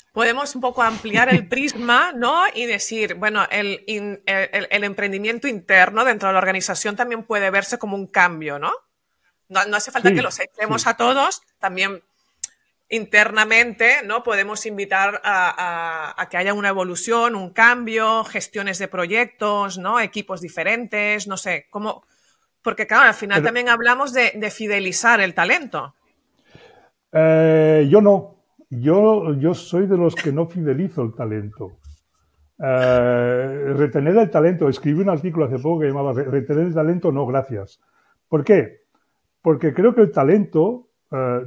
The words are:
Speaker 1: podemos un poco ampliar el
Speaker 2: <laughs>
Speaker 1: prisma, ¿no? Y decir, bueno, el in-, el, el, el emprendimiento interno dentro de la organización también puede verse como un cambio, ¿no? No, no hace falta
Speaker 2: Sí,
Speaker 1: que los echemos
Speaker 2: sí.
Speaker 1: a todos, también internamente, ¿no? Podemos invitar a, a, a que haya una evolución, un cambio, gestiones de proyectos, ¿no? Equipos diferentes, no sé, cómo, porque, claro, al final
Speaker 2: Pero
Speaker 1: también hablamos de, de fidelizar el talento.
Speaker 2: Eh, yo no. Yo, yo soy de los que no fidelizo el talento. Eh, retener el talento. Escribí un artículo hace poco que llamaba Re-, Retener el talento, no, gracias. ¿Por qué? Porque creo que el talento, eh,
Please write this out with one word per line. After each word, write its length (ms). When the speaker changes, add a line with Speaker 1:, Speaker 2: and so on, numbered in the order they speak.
Speaker 1:
podemos 420
un 60
poco 220
ampliar 460
el 200
Speaker 2:
<laughs> 0
Speaker 1:
prisma, 640
¿no? 300
Y 120
decir, 480
bueno, 360
el 360
in-, 400
el, 260
el, 180
el 140
emprendimiento 640
interno 560
dentro 240
de 60
la 40
organización 580
también 280
puede 260
verse 280
como 180
un 100
cambio, 520
¿no? 140
No, 180
no 100
hace 140
falta 180
Speaker 2:
Sí, 60
Speaker 1:
que 80
los 180
echemos 420
Speaker 2:
sí. 60
Speaker 1:
a 80
todos, 460
también 440
internamente, 1160
¿no? 180
Podemos 440
invitar 580
a, 880
a, 100
a 60
que 80
haya 180
una 140
evolución, 680
un 160
cambio, 720
gestiones 540
de 100
proyectos, 880
¿no? 220
Equipos 400
diferentes, 840
no 100
sé, 340
cómo, 340
porque, 240
claro, 220
al 60
final 240
Speaker 2:
Pero 80
Speaker 1:
también 220
hablamos 440
de, 240
de 140
fidelizar 680
el 140
talento. 600
Speaker 2:
Eh, 800
yo 100
no. 320
Yo, 640
yo 200
soy 320
de 100
los 180
que 180
no 140
fidelizo 560
el 120
talento. 580
Eh, 1160
retener 400
el 140
talento. 380
Escribí 320
un 100
artículo 360
hace 120
poco 220
que 80
llamaba 240
Re-, 120
Retener 420
el 80
talento, 380
no, 140
gracias. 540
¿Por 160
qué? 380
Porque 320
creo 200
que 60
el 100
talento, 760
eh, 340